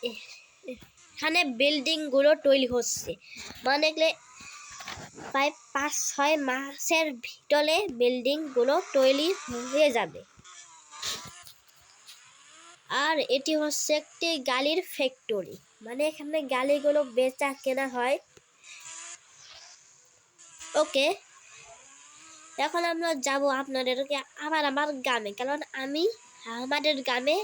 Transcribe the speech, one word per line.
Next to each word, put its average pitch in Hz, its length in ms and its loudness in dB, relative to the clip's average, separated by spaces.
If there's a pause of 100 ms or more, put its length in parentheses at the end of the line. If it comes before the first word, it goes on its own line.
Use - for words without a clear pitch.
এ-, 226 140 -10 (500)
এখানে - 680 -4 (200)
বিল্ডিংগুলো 285 720 4 (160)
তৈরি 269 280 6
হচ্ছে, - 360 -2 (560)
মানে 285 240 4
এগুলো 311 180 2 (1200)
প্রায় 285 220 2 (220)
পাঁচ 285 180 -2 (180)
ছয় 294 260 2 (120)
মাসের 277 580 0 (200)
ভিতরে 302 500 2 (240)
বিল্ডিংগুলো 254 720 2 (220)
তৈরি 277 320 4 (440)
হয়ে 294 240 6
যাবে। 175 240 -2 (2750)
আর 311 120 2 (200)
এটি 277 240 0
হচ্ছে 302 300 -2 (120)
একটি - 260 -6 (220)
গাড়ির 294 300 2 (140)
ফ্যাক্টরি, 233 600 -4 (300)
মানে 247 240 -4
এখানে 311 280 -6 (160)
গাড়িগুলো 285 460 2 (160)
বেচা 262 340 0 (120)
কেনা 269 320 -2
হয়। 247 220 2 (2750)
ওকে, 285 240 2 (1600)
এখন 339 160 0 (100)
আমরা 330 180 -2 (180)
যাব 277 140 0 (200)
আপনাদেরকে 269 540 -2 (280)
আবার 311 180 0 (100)
আমার 294 160 2 (160)
গ্রামে, 226 260 0 (100)
কারণ 277 180 -2 (240)
আমি 285 220 -2 (580)
আমাদের 285 320 0 (120)
গ্রামে 262 360 2